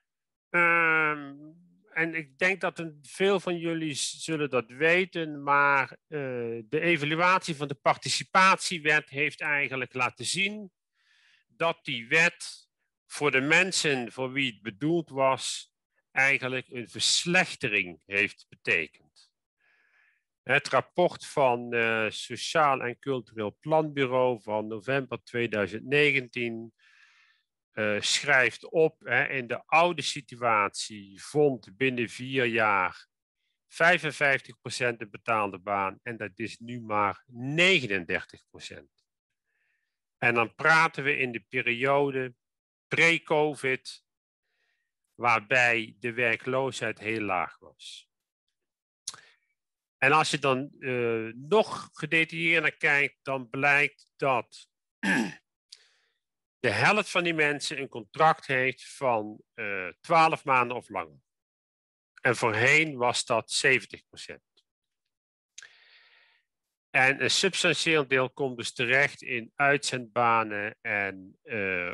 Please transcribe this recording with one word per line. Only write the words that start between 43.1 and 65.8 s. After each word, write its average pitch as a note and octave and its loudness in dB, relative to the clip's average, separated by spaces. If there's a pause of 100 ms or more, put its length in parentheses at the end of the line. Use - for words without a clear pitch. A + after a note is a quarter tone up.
waarbij A#2 2
de A#2 -6
werkloosheid A#2+ -2
heel A2 -4
laag F#2 -4
was. - -20 (1900)
En C3+ 4
als D#3 4
je D3+ 0
dan, C3+ 0
eh, A#2 -2
nog D3+ 0
gedetailleerder E3 0
kijkt, C#3+ 0
dan C3+ -6
blijkt C#3+ 0
dat - -2 (300)
<clears throat> C3 -2 (1120)
de B2 0
helft E3 2
van F3 0
die E3+ -2
mensen D3 -2
een C3+ -8
contract D3+ 0
heeft C3 -2
van, A2 -2 (120)
eh, G2 -8 (120)
twaalf D#3+ 4
maanden B2+ 2
of A2 -12
langer. E2 -8 (1000)
En B2 2
voorheen C3+ 2
was A#2+ 0
dat A2+ -2
zeventig - 0
procent. - -18 (2500)